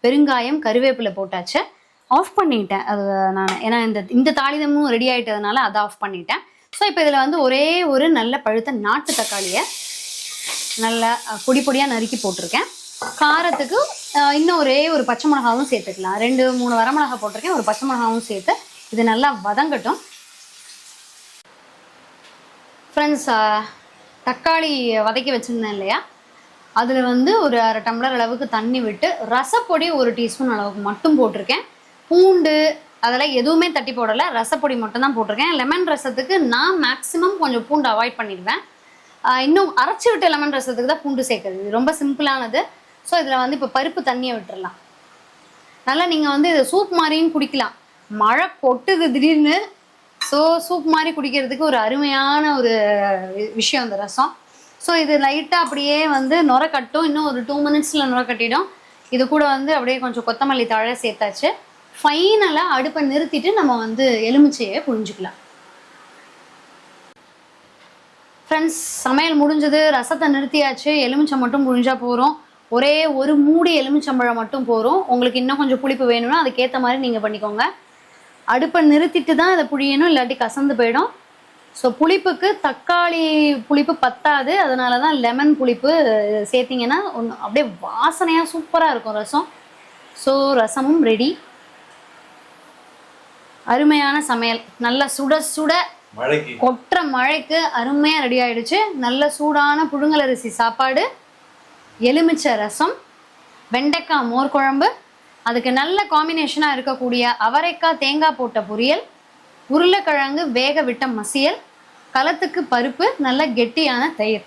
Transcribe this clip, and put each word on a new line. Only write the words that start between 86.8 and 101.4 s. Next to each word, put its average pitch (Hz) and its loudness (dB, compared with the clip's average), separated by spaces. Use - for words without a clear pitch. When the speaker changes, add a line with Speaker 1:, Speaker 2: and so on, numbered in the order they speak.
Speaker 1:
ஒண்ணு 233 -6
அப்படியே 247 0
வாசனையா 320 0
சூப்பரா 320 0
இருக்கும் 226 -4
ரசம். 214 -2
So, 277 2
ரசமும் 269 2
ரெடி. 226 2
அருமையான 294 2
சமையல், 233 -2
நல்லா 247 0
சுட 277 -2
சுட 311 -2
Speaker 2:
மழைக்கு. 151 -2
Speaker 1:
கொட்டுற 285 0
மழைக்கு 302 0
அருமையா 294 2
ரெடி 254 0
ஆயிடுச்சு. 240 -2
நல்ல 269 0
சூடான 294 0
புழுங்கலரிசி 277 0
சாப்பாடு, 262 0